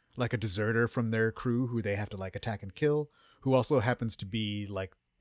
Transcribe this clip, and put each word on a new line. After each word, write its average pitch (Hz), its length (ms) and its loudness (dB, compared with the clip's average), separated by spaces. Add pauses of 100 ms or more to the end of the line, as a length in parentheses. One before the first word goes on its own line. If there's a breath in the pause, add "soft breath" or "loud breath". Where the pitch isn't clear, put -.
(160)
like, 123 160 0
a 123 60 -2
deserter 110 500 2
from 117 220 -2
their 113 220 2
crew 123 360 -2
who 117 140 -2
they 101 140 0
have 104 160 -2
to, 101 60 -8
like, 95 180 -8
attack 113 280 -6
and 98 120 -12
kill, 151 340 0 (320)
who 131 140 2
also 127 240 6
happens 117 380 0
to - 100 -6
be, 104 400 -2
like, 95 280 -6 (260)